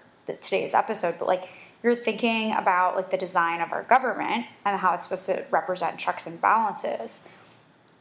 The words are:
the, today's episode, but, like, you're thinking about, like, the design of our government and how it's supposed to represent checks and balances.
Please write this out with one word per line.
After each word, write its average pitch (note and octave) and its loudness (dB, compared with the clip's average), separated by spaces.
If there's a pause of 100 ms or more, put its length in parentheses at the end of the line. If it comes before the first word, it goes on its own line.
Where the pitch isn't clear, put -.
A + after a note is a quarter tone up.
(260)
the, - -6
today's - -2
episode, G3 0
but, - -2
like, F#3 0 (340)
you're A#3+ 4
thinking A3 -2
about, F#3 2
like, F#3 -4
the F#3 0
design E3+ 0
of E3 -4
our - -6
government A#3+ 2 (180)
and G3 0
how F#3 4
it's F3 -4
supposed - -4
to - -2
represent F3+ -2
checks - -4
and E3+ -12
balances. - 0 (720)